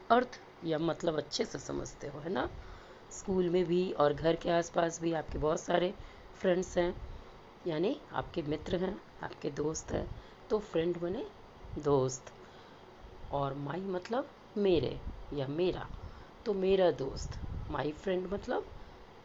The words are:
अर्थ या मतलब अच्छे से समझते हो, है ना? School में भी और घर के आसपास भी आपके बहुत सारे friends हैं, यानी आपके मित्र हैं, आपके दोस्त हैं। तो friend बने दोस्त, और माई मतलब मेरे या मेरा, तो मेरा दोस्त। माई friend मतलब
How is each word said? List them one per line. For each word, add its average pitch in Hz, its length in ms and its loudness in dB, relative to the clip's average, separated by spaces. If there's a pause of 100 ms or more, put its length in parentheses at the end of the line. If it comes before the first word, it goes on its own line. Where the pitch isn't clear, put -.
(120)
अर्थ 240 300 6 (240)
या 156 140 2
मतलब 160 380 2
अच्छे - 280 0
से - 140 -6
समझते 139 480 -6
हो, 143 120 -8
है 160 100 -4
ना? 254 200 0 (640)
School 185 380 2
में 180 160 4
भी 180 260 4
और 147 220 6
घर 156 220 4
के 180 140 -2
आसपास 170 520 2
भी 165 120 2
आपके 151 240 -2
बहुत 156 220 2
सारे 175 340 2 (420)
friends 180 420 2
हैं, 175 240 2 (640)
यानी 180 340 0 (100)
आपके - 300 -4
मित्र 147 340 -2
हैं, 190 260 -2 (220)
आपके - 260 -6
दोस्त 151 420 -4
हैं। - 340 -4 (240)
तो 214 100 2
friend 175 380 0
बने 185 300 -4 (520)
दोस्त, 139 540 2 (960)
और 139 220 0
माई 143 260 -4
मतलब 196 500 -2 (280)
मेरे 175 440 4 (320)
या 139 140 0
मेरा, 160 420 0 (560)
तो 214 80 2
मेरा 190 380 6
दोस्त। - 480 -4 (320)
माई 147 200 0
friend 185 420 -2
मतलब 254 320 -2 (600)